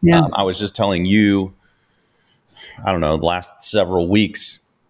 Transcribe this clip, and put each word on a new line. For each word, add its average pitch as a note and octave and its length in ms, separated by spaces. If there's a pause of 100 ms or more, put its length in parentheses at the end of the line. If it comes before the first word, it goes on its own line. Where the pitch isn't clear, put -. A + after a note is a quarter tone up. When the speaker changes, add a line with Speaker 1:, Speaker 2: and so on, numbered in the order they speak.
Speaker 1:
Yeah. E3+ 180
Speaker 2:
um, D#3 120
I G2+ 100
was F#2 160
just G#2 160
telling G2 300
you, G2 480 (1300)
I G2 60
don't F2+ 120
know, D#2 160
the D#2 80
last F2 340
several F2+ 480
weeks G2+ 500 (300)